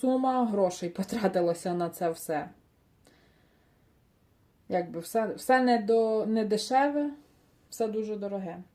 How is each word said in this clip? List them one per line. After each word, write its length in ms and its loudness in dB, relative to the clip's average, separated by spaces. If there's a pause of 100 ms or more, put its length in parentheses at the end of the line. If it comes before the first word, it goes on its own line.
сума 440 2
грошей 440 0
потратилася 840 0
на 160 -2
це 200 -2
все. 400 -4 (2250)
Якби 300 -2
все, 340 -2
все 280 4
не 160 6
до-, 480 2
не 200 0
дешеве, 640 2 (600)
все 180 -2
дуже 280 -4
дороге. 420 -6 (180)